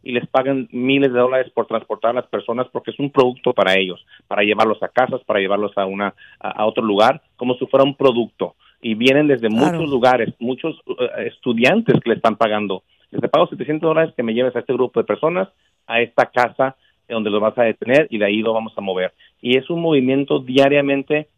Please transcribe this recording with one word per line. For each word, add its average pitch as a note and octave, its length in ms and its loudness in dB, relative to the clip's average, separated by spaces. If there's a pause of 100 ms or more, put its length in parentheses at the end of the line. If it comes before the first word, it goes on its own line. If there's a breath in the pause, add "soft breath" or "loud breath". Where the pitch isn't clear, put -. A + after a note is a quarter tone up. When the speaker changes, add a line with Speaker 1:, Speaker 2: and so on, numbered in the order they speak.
Speaker 1:
y C3 80 -12
les A#2+ 160 -2
pagan C3 460 -2
miles C3 400 0
de B2 60 0
dólares B2+ 360 0
por A2+ 120 -2
transportar A2 440 -4
a A#2+ 40 -4
las B2 120 -6
personas A#2+ 420 -6
porque A#2 220 -10
es - 80 -16
un C#3+ 120 -4
producto B2 420 0
para F#2+ 220 2
ellos, F#2 300 -4 (220 soft breath)
para G#2 160 -2
llevarlos G#2 400 0
a - 60 -6
casas, B2+ 360 -2
para G#2+ 140 0
llevarlos G2+ 380 -2
a G2 80 0
una, G2 280 -6 (240 loud breath)
a, - 120 -10
a - 160 -4
otro A2+ 180 -2
lugar, A2 380 2 (160)
como B2 180 -4
si B2+ 100 -6
fuera C3+ 200 4
un C#3 100 -2
producto. A#2 600 0 (260 soft breath)
Y A2+ 140 -4
vienen C3+ 320 4
desde A#2+ 200 2
Speaker 2:
Claro. A2+ 300 2
Speaker 1:
muchos D#3 120 -4
lugares, B2+ 500 2
muchos, B2+ 360 -6 (120)
eh, A#2 400 -6
estudiantes B2+ 760 2
que A#2 60 -2
le A2 80 4
están G#2+ 180 0
pagando. G#2 480 -2 (280)
"Les - 100 -6 (100)
pago E3 160 2
setecientos D#3 400 -4
dólares D#3+ 300 0
que - 60 -4
me A2+ 100 -2
lleves B2 240 0
a - 20 -2
este A#2+ 140 -4
grupo A#2+ 260 -2
de G#2+ 60 0
personas, E3+ 420 -2 (400)
a A#2 140 0
esta A#2+ 240 0
casa, B2 500 0 (320)
eh, A#2+ 60 -10
donde G#2+ 160 -4
los G#2 120 0
vas G#2+ 160 -2
a B2 60 2
detener, A#2+ 460 2
y A2+ 80 -6
de G#2 80 0
ahí G#2 160 0
lo A2+ 120 -2
vamos A2+ 220 -6
a G#2+ 60 -8
mover". F#2 320 -4 (280 soft breath)
Y B2 160 2
es B2+ 120 -2
un E3+ 120 -4
movimiento C#3 580 0
diariamente C#3 1000 0